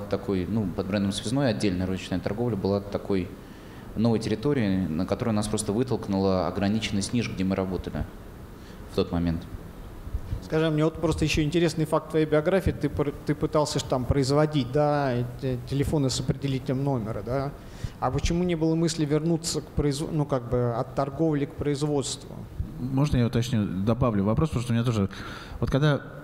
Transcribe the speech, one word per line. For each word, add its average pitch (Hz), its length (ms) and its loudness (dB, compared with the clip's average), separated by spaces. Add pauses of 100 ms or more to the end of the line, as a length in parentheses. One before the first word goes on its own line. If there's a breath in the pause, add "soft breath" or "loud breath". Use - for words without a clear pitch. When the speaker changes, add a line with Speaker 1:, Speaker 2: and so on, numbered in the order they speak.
Speaker 1:
такой, 95 400 0
ну, 107 180 0
под 92 200 -2
брендом 98 240 0
"Связной" 127 380 0
отдельная 92 360 0
розничная 92 340 -2
торговля 107 360 -2
была 98 240 2
такой 98 480 -2 (720 loud breath)
новой 113 220 4
территорией, 107 680 2
на 78 180 0
которую 113 300 0
нас 107 140 0
просто 104 240 -2
вытолкнула 98 760 2
ограниченность 98 640 0
ниш, 113 180 0
где - 140 -2
мы 95 140 2
работали 92 480 -2 (880 loud breath)
в - 20 -2
тот 95 160 2
момент. 85 300 2 (1000)
Speaker 2:
Скажи, 160 260 2
мне 151 160 4
вот 160 160 0
просто 160 240 2
ещё 156 160 2
интересный 160 440 2
факт 151 260 0
твоей 156 140 4
биографии. 160 460 2
Ты - 160 -2
пр-, 143 260 0 (120)
ты 151 100 2
пытался 151 440 0
ж 127 40 -2
там 127 220 0
производить, 143 640 2
да, 147 420 2
эти 123 540 -2
телефоны 139 420 2
с 123 100 -2
определителем 131 640 -2
номера, 117 420 -2
да? 135 260 -2 (480 loud breath)
А 123 120 0
почему 170 320 2
не 180 120 2
было 160 200 2
мысли 165 300 2
вернуться 156 560 0
к - 40 -8 (100)
произв-, 147 360 0
ну, 156 140 2
как 123 240 -2
бы 123 240 2
от 127 220 -4
торговли 143 500 2
к 151 80 -6
производству? 147 760 -2 (500)
Speaker 3:
Можно 135 380 2
я 120 100 6
уточню, 113 380 2
добавлю 107 600 2
вопрос, 135 240 2
потому 120 140 -2
что 120 100 -2
у - 20 2
меня 117 100 2
тоже, 107 240 2 (520 loud breath)
вот 120 100 0
когда, 143 300 4 (220)